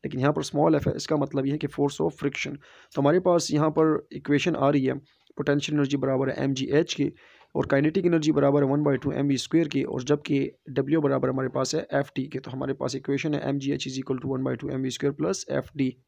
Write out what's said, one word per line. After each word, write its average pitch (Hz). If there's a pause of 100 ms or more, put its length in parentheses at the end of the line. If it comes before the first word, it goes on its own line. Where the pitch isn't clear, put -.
लेकिन 139
यहाँ 143
पर 151
स्मॉल 151
एफ 143
है, 143
इसका 156
मतलब 139
ये 139
है 151
कि 147
force 143
of 143
friction। 143 (380)
तो 139
हमारे 151
पास 175
यहाँ 151
पर 156
इक्वेशन 147
आ 135
रही 143
है 131 (440)
पोटेंशियल 147
एनर्जी 143
बराबर 135
है 135
एम 135
जी 135
एच 156
के 139 (440)
और 139
काइनेटिक 156
एनर्जी 160
बराबर 143
है 135
वन 147
बाई 143
टू 139
एम 143
वी 139
स्क्वायर 160
के, 139
और 131
जबकि 143 (280)
W 139
बराबर 135
हमारे 131
पास 131
है -
एफ़ 139
टी 135
के। 131
तो 135
हमारे 135
पास 131
इक्वेशन 143
है 139
एम 139
जी 139
एच 135
is 131
equal 127
to 131
one 131
by 123
two 135
M 131
V 123
square 143
plus 185
एफ़ 139
डी। 131 (100)